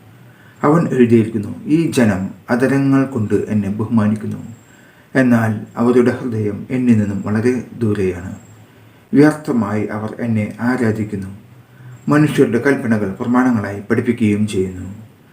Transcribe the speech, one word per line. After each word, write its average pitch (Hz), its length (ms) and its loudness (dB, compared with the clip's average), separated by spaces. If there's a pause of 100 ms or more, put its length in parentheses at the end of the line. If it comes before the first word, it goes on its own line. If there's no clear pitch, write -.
(600)
അവൻ 151 300 4
എഴുതിയിരിക്കുന്നു, 113 600 2 (120)
'ഈ 147 140 2 (120)
ജനം 104 300 2 (280)
അധരങ്ങൾ 135 560 2
കൊണ്ട് 107 320 -2 (100)
എന്നെ 98 240 -2
ബഹുമാനിക്കുന്നു, 107 720 -2 (720)
എന്നാൽ 120 360 2 (260)
അവരുടെ 120 340 4
ഹൃദയം 107 480 -4 (100)
എന്നിൽ 123 300 2
നിന്നും 101 240 -2
വളരെ 110 340 0 (220)
ദൂരെയാണ്. 98 560 -4 (800)
വ്യർത്ഥമായി 123 760 2
അവർ 107 320 -8
എന്നെ 110 280 -2 (140)
ആരാധിക്കുന്നു. 110 720 -2 (760)
മനുഷ്യരുടെ 143 520 4
കൽപ്പനകൾ 113 520 0
പ്രമാണങ്ങളായി 113 680 0
പഠിപ്പിക്കുകയും 110 680 0
ചെയ്യുന്നു.'" 92 460 -6 (400)